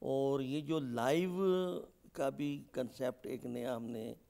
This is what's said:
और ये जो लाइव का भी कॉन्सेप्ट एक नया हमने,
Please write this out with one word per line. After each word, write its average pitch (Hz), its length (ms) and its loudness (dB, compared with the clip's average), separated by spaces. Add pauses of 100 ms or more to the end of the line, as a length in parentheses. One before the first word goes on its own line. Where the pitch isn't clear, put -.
और 135 400 2
ये 135 180 -2
जो 156 180 0
लाइव 135 520 2 (840)
का 139 160 0
भी 143 440 -4
कॉन्सेप्ट 127 520 -2
एक 120 180 -6
नया 120 300 -2
हमने, 113 420 -6 (140)